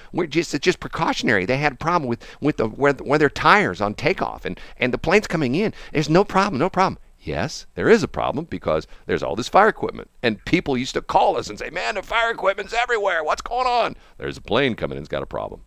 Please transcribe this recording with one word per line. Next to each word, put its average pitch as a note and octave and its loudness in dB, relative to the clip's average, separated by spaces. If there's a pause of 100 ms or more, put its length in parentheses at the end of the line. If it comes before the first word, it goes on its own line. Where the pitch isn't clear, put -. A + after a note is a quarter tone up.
(120)
We're E3 -2
just, D3+ -2
it's D3 -4
just F3+ 4
precautionary. D#3 0
They G2 2
had D3 2
a B2 -12
problem D#3+ 0
with, A#2 -4 (160)
with D3 0
the, A#2 0
where, C#3 2
where B2+ 0
their D3+ 4
tires D#3 4
on G#2 0
takeoff, - -2
and, F2 -6 (160)
and B2+ 0
the B2+ -4
plane's G3+ 2
coming C#3+ 0
in. G3+ 0 (180)
There's D3 0
no E3 6
problem, G3 0
no D#3+ 2
problem." F3+ 0 (220)
Yes, D#2+ -6
there G2 0
is G#3 6
a - -2
problem C2+ -2
because D#2+ -2 (200)
there's E2+ -2
all C2 -4
this A2 -4
fire G#3 6
equipment. - -4 (140)
And A2 0
people C#3+ 0
used C3 -6
to C#3+ -4
call F#3+ 2
us A2+ -6
and G#2 -12
say, A2+ -10
"Man, F#3 -6
the F#3+ -4
fire A3+ -2
equipment's G3 -2
everywhere. G#3 0
What's D#3 0
going B3 -2
on?" A#3+ 0 (220)
There's C#2 -6
a B1+ -16
plane A2+ 0
coming C2+ -6
in, C#2 -8
it's D2+ -14
got C#2 -4
a - -8
problem. G1+ -8